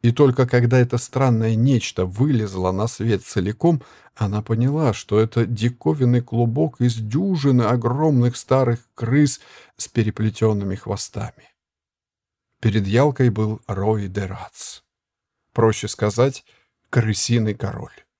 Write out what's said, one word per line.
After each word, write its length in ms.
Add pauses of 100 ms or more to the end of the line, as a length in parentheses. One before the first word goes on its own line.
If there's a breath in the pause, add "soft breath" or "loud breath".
И 100
только 340
когда 320
это 200
странное 560
нечто 520
вылезло 680
на 160
свет 360
целиком, 580 (320 loud breath)
она 280
поняла, 500
что 260
это 280
диковинный 760
клубок 600
из 160
дюжины 680
огромных 720
старых 440 (140)
крыс 460 (360 loud breath)
с 120
переплетенными 880
хвостами. 760 (1080)
Перед 260
Ялкой 440
был 360
Рой 420
де 180
Рац. 540 (720)
Проще 360
сказать, 560 (460 soft breath)
крысиный 640
король. 500 (160)